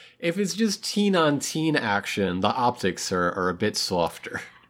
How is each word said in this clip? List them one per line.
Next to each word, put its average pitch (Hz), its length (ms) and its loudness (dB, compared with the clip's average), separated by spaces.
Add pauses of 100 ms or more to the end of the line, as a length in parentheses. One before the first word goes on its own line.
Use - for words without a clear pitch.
(180)
If 170 200 -2
it's 190 160 -2
just 214 300 -2
teen 202 320 2
on 151 240 4
teen 156 340 0
action, 101 640 0
the 101 120 2
optics 120 580 0
are, 87 220 2
are 92 160 -2
a 90 60 -2
bit 107 240 -2
softer. - 640 -2 (280)